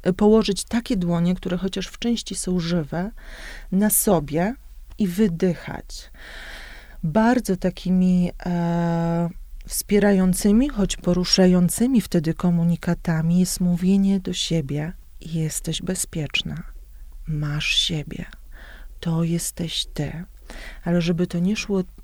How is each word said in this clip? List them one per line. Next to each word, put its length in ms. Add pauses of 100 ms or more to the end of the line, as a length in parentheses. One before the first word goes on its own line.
e, 100
położyć 500
takie 340
dłonie, 380
które 220
chociaż 300
w 120
części 360
są 240
żywe, 520 (600)
na 180
sobie 640 (440)
i 80
wydychać. 1040 (920)
Bardzo 540
takimi, 720 (140)
e, 840 (380)
wspierającymi, 1000
choć 280
poruszającymi 1040
wtedy 320
komunikatami 1080
jest 200
mówienie 600
do 140
siebie: 600 (280)
"Jesteś 600
bezpieczna, 840 (640)
masz 400
siebie, 580 (760)
to 240
jesteś 680
ty". 300 (600)
Ale 180
żeby 260
to 120
nie 160
szło, 260 (220)